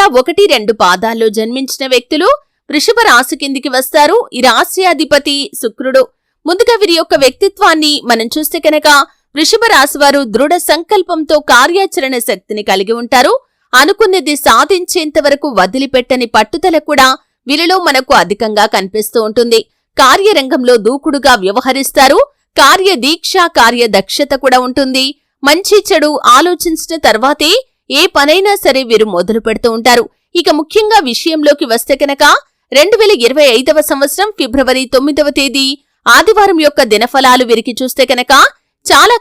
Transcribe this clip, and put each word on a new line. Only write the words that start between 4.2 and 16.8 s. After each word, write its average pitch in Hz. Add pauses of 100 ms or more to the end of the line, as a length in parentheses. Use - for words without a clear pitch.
ఈ 247
రాశి 254
అధిపతి 285 (100)
శుక్రుడు. 254 (400)
ముందుగా 427
వీరి 359
యొక్క 330
వ్యక్తిత్వాన్ని 311
మనం 226
చూస్తే 311
కనుక, 302 (480)
వృషభ 320
రాశి 349
వారు 285
దృఢ 262
సంకల్పంతో 330
కార్యాచరణ 294
శక్తిని 214
కలిగి 196
ఉంటారు. 247 (400)
అనుకున్నది 320
సాధించేంత 311
వరకు 285
వదిలిపెట్టని 254
పట్టుదల 302
కూడా 277 (300)